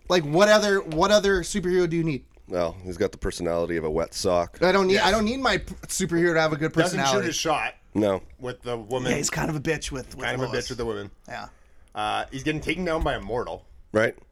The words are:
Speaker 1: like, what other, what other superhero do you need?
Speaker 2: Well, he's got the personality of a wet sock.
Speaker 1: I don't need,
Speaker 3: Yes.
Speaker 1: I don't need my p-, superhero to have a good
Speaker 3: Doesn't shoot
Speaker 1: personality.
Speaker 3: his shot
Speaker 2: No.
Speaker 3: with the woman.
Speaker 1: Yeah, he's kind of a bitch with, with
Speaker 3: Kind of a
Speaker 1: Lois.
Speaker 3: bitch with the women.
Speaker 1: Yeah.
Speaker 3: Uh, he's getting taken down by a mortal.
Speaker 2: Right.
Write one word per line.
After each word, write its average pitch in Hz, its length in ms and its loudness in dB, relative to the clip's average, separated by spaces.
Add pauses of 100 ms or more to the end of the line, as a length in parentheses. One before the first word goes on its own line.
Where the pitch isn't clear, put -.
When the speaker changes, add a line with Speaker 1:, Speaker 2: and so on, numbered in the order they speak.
Speaker 1:
like, 175 140 2
what 165 260 4
other, 208 320 6
what 165 300 2
other 196 300 4
superhero 180 480 0
do 165 80 -2
you 165 60 0
need? 151 220 -2 (220)
Speaker 2:
Well, 87 360 0
he's 90 140 -8
got 95 140 2
the - 60 -16
personality 85 600 -2
of 80 60 -2
a 80 60 0
wet 80 240 -2
sock. 87 480 0
Speaker 1:
I 185 100 4
don't 190 160 4
need, 190 60 4
Speaker 3:
Yes. 208 120 4
Speaker 1:
I 185 60 4
don't 220 140 2
need 254 140 -2
my 226 200 2
p-, - 160 -12 (120)
superhero 170 460 0
to 160 80 4
have 156 100 2
a 156 60 -2
good 156 160 -2
Speaker 3:
Doesn't 160 240 2
shoot 135 60 0
Speaker 1:
personality. 139 240 2
Speaker 3:
his 156 80 -4
shot 135 400 -2 (180)
Speaker 2:
No. 98 280 2 (180)
Speaker 3:
with 123 240 -10
the 120 140 -4
woman. 123 340 -2
Speaker 1:
Yeah, 139 60 0
he's 143 120 -2
kind 151 200 -4
of 156 60 -2
a 147 40 -2
bitch 147 320 -4
with, 131 240 -10
with 120 100 -8
Speaker 3:
Kind 123 100 -2
of 127 60 -2
a 123 100 -4
Speaker 1:
Lois. 123 140 -2
Speaker 3:
bitch - 40 -10
with 127 100 -8
the 120 60 -2
women. 101 260 -6 (160)
Speaker 1:
Yeah. 113 200 -12 (460)
Speaker 3:
Uh, 107 380 -2
he's 131 120 -8
getting 156 180 -2
taken 165 240 -4
down 160 180 -2
by 147 120 0
a 110 60 -6
mortal. 101 440 -6 (260)
Speaker 2:
Right. 107 240 2 (160)